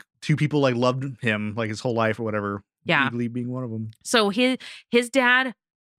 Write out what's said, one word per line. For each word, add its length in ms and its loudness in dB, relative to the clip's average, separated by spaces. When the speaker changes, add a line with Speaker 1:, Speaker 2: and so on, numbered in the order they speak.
Speaker 1:
two 160 0
people, 240 0
like, 140 4
loved 480 0
him, 340 0
like, 120 -2
his 120 -6
whole 140 -2
life 260 2
or 40 -6
whatever. 380 -4
Speaker 2:
Yeah. 260 2
Speaker 1:
Eagly 220 -4
being 180 -6
one 140 -6
of 80 -8
'em. 180 -6
Speaker 2:
So 260 2
his, 280 2
his 200 2
dad 440 2